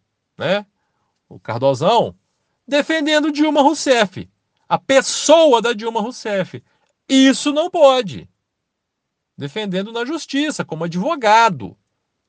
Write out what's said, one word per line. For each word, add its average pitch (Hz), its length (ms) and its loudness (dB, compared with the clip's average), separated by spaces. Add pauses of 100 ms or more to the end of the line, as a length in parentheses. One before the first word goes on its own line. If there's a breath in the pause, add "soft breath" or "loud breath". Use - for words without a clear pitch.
(380)
né, 190 280 -4 (600)
o - 120 -20
Cardozão, 135 760 -2 (520)
defendendo 302 640 -2
Dilma 302 300 0
Rousseff, 254 680 0 (380)
a 165 100 0
pessoa 269 840 2
da 233 120 -2
Dilma 226 260 -8
Rousseff. 202 640 -8 (440)
Isso 269 440 2
não 311 180 -2
pode. 254 600 2 (1080)
Defendendo 196 540 -8
na 233 140 -6
justiça, 285 580 -6
como 160 220 -10
advogado. 214 920 0 (540)